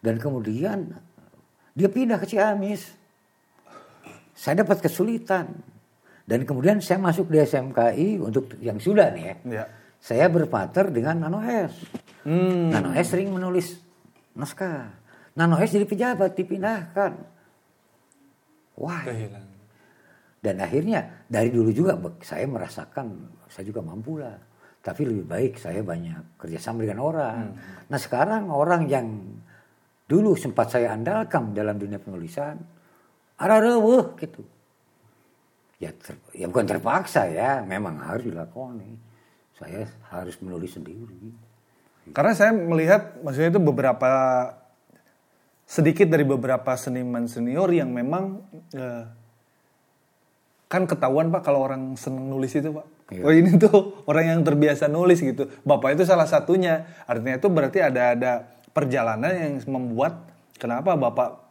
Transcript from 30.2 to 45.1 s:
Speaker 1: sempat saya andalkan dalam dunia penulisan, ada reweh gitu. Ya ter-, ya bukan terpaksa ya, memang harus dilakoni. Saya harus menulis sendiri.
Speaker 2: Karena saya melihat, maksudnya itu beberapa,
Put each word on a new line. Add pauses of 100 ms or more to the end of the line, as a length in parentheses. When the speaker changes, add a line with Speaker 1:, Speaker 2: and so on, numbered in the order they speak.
Speaker 1:
sempat
saya
andalkan
dalam
dunia
penulisan, (800)
ada
reweh
gitu. (1400)
Ya
ter-, (160)
ya
bukan
terpaksa
ya,
memang
harus
dilakoni. (420)
Saya (240)
harus
menulis
sendiri. (800)
Speaker 2:
Karena
saya
melihat,
maksudnya
itu
beberapa, (1500)